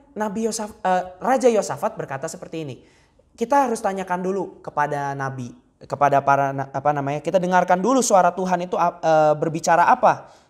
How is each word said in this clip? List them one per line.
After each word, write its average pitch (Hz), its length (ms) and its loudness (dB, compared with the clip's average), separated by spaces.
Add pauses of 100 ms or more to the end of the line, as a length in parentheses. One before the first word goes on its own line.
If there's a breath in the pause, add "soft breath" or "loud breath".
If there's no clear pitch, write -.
(140)
Nabi 214 320 -6
Yosaf-, 214 360 -8
eh, 185 360 -2
Raja 240 320 2
Yosafat 202 480 -2
berkata 139 280 -8
seperti 165 400 -12
ini, 123 80 -10 (600 soft breath)
"Kita 262 320 2
harus 226 160 -4
tanyakan 185 400 -4
dulu 190 400 -6
kepada 143 520 -4
Nabi, 131 400 -8 (320)
kepada 139 360 2
para 139 320 2
na-, 135 160 -6
apa 143 240 -2
namanya, 143 280 -4
kita 185 160 0
dengarkan 180 400 2
dulu 247 240 2
suara 175 320 4
Tuhan 185 320 -2
itu, 180 120 -8
eh, 160 600 2
berbicara 165 480 2
apa 214 480 2 (160)